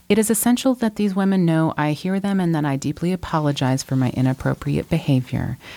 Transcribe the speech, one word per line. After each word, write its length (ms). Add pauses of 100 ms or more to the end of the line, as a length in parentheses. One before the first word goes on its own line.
It 100
is 100
essential 460
that 220
these 200
women 300
know 320
I 140
hear 280
them 180
and 160
that 120
I 100
deeply 380
apologize 680
for 140
my 140
inappropriate 800
behavior. 680 (200)